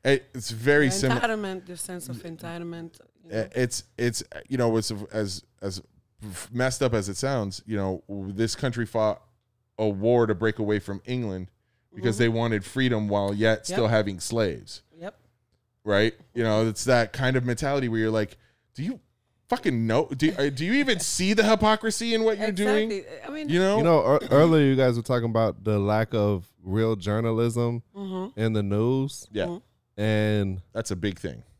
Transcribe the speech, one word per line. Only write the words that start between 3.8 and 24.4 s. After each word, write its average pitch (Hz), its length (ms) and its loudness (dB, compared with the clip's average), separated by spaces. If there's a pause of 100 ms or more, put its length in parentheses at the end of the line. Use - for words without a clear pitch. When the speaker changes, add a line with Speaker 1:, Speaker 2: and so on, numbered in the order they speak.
Speaker 1:
it's, 120 260 -2 (260)
you 131 80 -2
know, 117 180 2
as, 110 160 0 (220)
as, 101 280 -4 (200)
as 95 200 -8 (400)
f-, 101 300 -14
messed 127 320 -2
up 120 100 2
as 101 140 0
it 98 80 -8
sounds, 117 500 -4
you 107 120 -4
know, 95 320 -4
w-, 98 240 -8
this 110 220 -2
country 120 300 -4
fought 107 360 -2 (580)
a 110 80 2
war 113 380 4
to 107 80 0
break 107 240 0
away 104 220 0
from 98 260 -8
England 104 460 -6 (420)
because 107 220 0
Speaker 2:
Mm-hmm. 117 80 2
Speaker 1:
they 117 60 4
wanted 113 360 0
freedom 120 420 0
while 101 240 0
yet 107 360 0
still 123 160 0
Speaker 2:
Yep. 110 80 2
Speaker 1:
having 101 280 0
slaves. 92 600 -4 (180)
Speaker 2:
Yep. 185 160 -14 (680)
Speaker 1:
Right? 107 320 2 (180)
You 120 100 -2
know, 113 240 2
it's 110 180 -4
that 120 280 4
kind 131 240 0
of 120 80 0
mentality 135 420 -2
where 113 120 0
you're 110 100 2
like, 110 280 -2 (360)
"Do 131 80 -10
you 220 180 -6 (500)
fucking 127 360 0
know? 117 220 2
Do, 147 280 0
uh, 143 140 0
do 139 160 -4
you 208 80 0
even 269 260 2
see 185 340 0
the 214 100 4
hypocrisy 220 720 2
in 220 80 0
what 220 160 2
you're 220 120 -2
doing?" 214 400 0
Speaker 2:
Exactly. - 360 -10
I - 20 -12
mean, - 200 -8
Speaker 1:
You 170 100 4
know? 196 180 4
Speaker 3:
You 151 60 2
know, 147 300 6
ear-, - 180 2
earlier 156 340 8